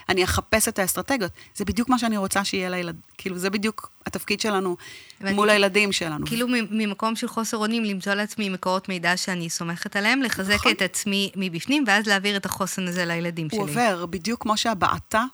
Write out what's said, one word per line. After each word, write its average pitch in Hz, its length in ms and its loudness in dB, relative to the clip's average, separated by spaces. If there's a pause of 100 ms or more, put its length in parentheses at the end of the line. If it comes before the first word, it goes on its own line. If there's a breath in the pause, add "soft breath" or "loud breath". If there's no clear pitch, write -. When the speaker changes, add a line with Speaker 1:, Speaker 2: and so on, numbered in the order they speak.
Speaker 1:
אני 185 160 4
אחפש 214 440 2
את 220 100 -2
האסטרטגיות. 190 540 0 (220 loud breath)
זה 202 100 -6
בדיוק 202 240 0
מה 254 100 4
שאני 226 180 0
רוצה 196 280 0
שיהיה 185 260 -2
לילד-, 175 300 -4 (180)
כאילו, 180 200 -6
זה 190 120 0
בדיוק 214 400 -2 (160)
התפקיד - 340 -4
שלנו 190 360 0 (440 loud breath)
Speaker 2:
הבנתי. 196 140 0
Speaker 1:
מול 208 160 6
הילדים 202 420 6
שלנו. 156 340 -2
Speaker 2:
כאילו, 233 220 -2
מ-, 247 40 0 (180)
ממקום 214 460 -2
של 233 120 -4
חוסר 226 280 -4
אונים, 220 280 0
למצוא 196 300 -2
לעצמי 208 340 -2
מקורות 185 400 -2
מידע 180 280 0
שאני 175 340 -4
סומכת 170 460 -6
עליהם, 226 260 2
לחזק 202 320 0
Speaker 1:
נכון. 220 180 4
Speaker 2:
את 202 100 0
עצמי 196 540 0
מבפנים, 190 500 0
ואז 208 200 4
להעביר 202 300 2
את 190 100 -4
החוסן 185 420 -4
הזה 175 160 -2
לילדים 170 480 -2
Speaker 1:
הוא 208 140 -2
Speaker 2:
שלי. 147 40 -4
Speaker 1:
עובר, 185 360 2
בדיוק 185 360 -4
כמו 214 140 0
שהבעתה 214 760 0